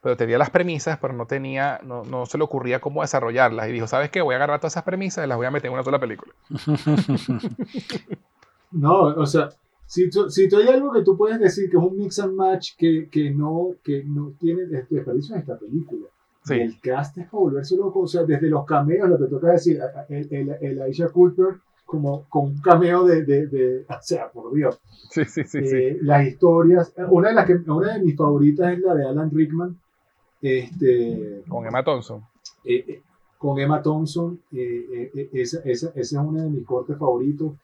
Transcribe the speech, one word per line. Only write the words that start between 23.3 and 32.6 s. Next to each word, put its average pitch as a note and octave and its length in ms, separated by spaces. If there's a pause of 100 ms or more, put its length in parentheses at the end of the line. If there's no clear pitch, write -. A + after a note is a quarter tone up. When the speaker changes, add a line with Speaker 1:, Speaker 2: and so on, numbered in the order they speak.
Speaker 3:
de, C3 400
o C3+ 120
sea, - 300
por A#2 240
Dios. D3 260 (300)
Speaker 1:
Sí, D#3 140
sí, - 200
sí, C3+ 220
sí. C3+ 100
Speaker 3:
Eh, C3 260
las C#3+ 220
historias, E3+ 680 (160)
una F#3 200
de A3 40
las G3+ 120
que, F3+ 80
una E3+ 400
de F#3+ 100
mis D3+ 120
favoritas D3 560
es F3 60
la F3+ 160
de C#3 140
Alan D3+ 260
Rickman, E3 420 (640)
este, A#2+ 1080
Speaker 1:
Con A#2 180
Emma B2 160
Thompson. A#2 400 (420)